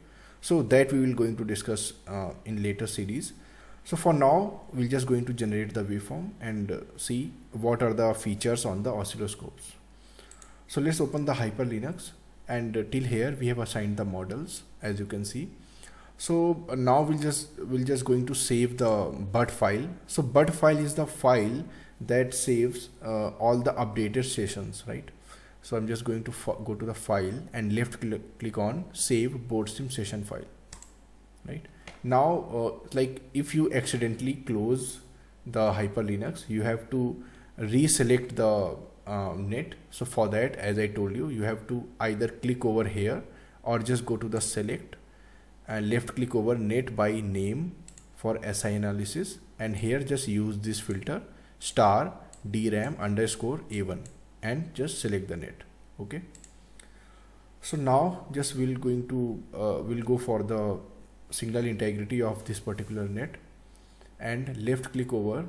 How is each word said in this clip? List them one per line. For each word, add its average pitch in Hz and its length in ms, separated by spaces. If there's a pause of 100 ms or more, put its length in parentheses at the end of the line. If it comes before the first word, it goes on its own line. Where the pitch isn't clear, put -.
(420)
So 165 200
that 131 300
we 139 80
will 131 140
going 113 220
to 117 80
discuss, 107 500 (120)
uh, 95 260 (120)
in 107 180
later 101 240
series. 107 460 (520)
So - 120
for 165 160
now, 156 500 (120)
we're 123 140
just 131 180
going 120 200
to 127 60
generate 107 400
the 107 120
waveform 139 560
and, 107 300
uh, 90 100 (160)
see 127 360 (200)
what 117 300
are 113 120
the 113 200
features 117 520
on 101 160
the 123 80
oscilloscopes. 104 840 (960)
So - 160
let's 160 180
open 147 240
the 143 100
Hyper 110 300
Linux, 123 460 (380)
and, 117 280
uh, 110 140
till 131 140
here 120 360
we 123 60
have 120 140
assigned 107 360
the 107 80
models, 98 600 (180)
as 104 160
you 101 80
can 101 180
see. 135 240 (680)
So, 170 500
uh, 135 60
now 131 280
we'll 151 160
just, 147 300 (100)
we'll 127 260
just 131 200
going 127 220
to 139 80
save 120 420
the 104 380 (180)
bud 117 180
file. 110 380 (200)
So - 140
bud 143 300
file 156 260
is 147 180
the 156 100
file 127 580 (340)
that 123 360
saves, 120 560 (120)
uh, 107 260 (100)
all 117 180
the 123 160
updated 110 540
sessions, 101 600
right? 117 240 (520)
So - 160
I'm 110 100
just 117 160
going 113 200
to 117 60
fo-, - 320
go 107 120
to 104 100
the 113 80
file - 480 (140)
and 107 200
left 123 280
cl-, 110 160 (200)
click 110 200
on 120 340
save 120 560
board 107 220
sim 131 200
session 104 320
file, - 220 (1040)
right? 147 160 (380)
Now, 139 500
uh, 117 400
like, 131 300 (100)
if 139 220
you 156 180
accidentally 120 600
close 123 680 (460)
the 110 260
Hyper 104 300
Linux, 107 480
you 107 100
have 113 300
to 123 340 (340)
reselect 123 800
the, 107 400 (340)
uh, 98 240
net. 101 400 (160)
So - 140
for 110 240
that, 117 280
as 104 220
I 107 100
told 101 280
you, 151 140
you 110 140
have 107 240
to 123 200 (100)
either 110 300
click 123 380
over 113 180
here 104 380 (400)
or 117 160
just 120 260
go 117 140
to 117 100
the 107 140
select - 540 (680)
and 107 220
left 120 260
click 123 200
over 117 220
net 117 380
by 107 280
name 104 520 (420)
for 110 280
S 104 220
I - 20
analysis, 104 680 (200)
and 110 180
here 113 240
just 135 280
use 104 300
this 107 200
filter 123 440 (360)
star 113 540 (360)
D 110 200
ram 107 320
underscore 110 680
A 104 100
one 92 240 (380)
and 139 320
just - 260
select 98 260
the - 120
net. - 240 (360)
Okay, 107 220 (1400)
so - 160
now 143 520
just 143 240
we'll 131 220
going 123 320
to, 123 340 (120)
uh, 98 280
we'll 117 220
go 123 140
for 113 240
the 104 360 (520)
signal 117 340
integrity 107 560
of 107 240
this 107 160
particular 104 480
net 117 280 (840)
and 127 340 (100)
left 131 280
click 123 220
over 110 340